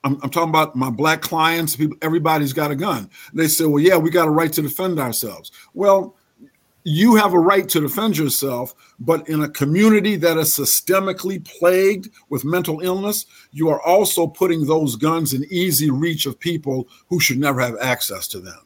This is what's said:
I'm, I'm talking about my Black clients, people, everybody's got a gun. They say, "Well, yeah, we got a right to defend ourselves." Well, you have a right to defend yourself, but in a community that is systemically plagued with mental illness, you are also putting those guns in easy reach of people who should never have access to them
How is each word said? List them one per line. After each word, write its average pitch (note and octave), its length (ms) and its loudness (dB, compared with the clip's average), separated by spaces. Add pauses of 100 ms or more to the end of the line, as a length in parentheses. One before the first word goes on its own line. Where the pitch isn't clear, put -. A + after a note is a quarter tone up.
I'm, C#3 180 -2
I'm C#3 80 -6
talking E3 200 -2
about D#3 260 2
my C3 140 -2
Black D#3 320 0
clients, E3 540 -2
people, D3+ 260 -4
everybody's D3+ 520 0
got D3 180 -2
a C#3+ 40 -4
gun. C#3 340 -4 (240)
They D#3+ 140 0
say, D#3 180 0
"Well, D3 180 2
yeah, F3+ 140 6
we D#3+ 120 2
got E3+ 180 2
a D#3 40 0
right D#3 220 2
to D#3+ 80 0
defend E3 380 -4
ourselves." A2 520 -6 (220)
Well, G3 420 2 (680)
you F#3 320 4
have G#3 180 4
a F3+ 60 6
right F#3 280 2
to D#3+ 140 0
defend F#3 360 -2
yourself, C3 580 -4 (240)
but D3+ 280 -2
in D#3 140 -2
a D3 80 -2
community G3+ 680 2
that D#3+ 200 2
is D#3 180 0
systemically F#3 880 -2
plagued F#3+ 680 0 (200)
with C#3 160 -6
mental D#3+ 360 -2
illness, F#3+ 440 -4 (260)
you D#3 160 -2
are D3+ 140 0
also F3 460 2
putting E3+ 380 0
those D3+ 300 0
guns D3+ 380 -2
in C3+ 160 -4
easy F3 400 0
reach D#3 360 -2
of C3+ 140 -8
people C#3 480 -4 (220)
who F3+ 100 0
should C3 200 0
never C#3 200 0
have A#2+ 220 -2
access A#2+ 480 -4
to G2+ 100 -10
them F2+ 260 -20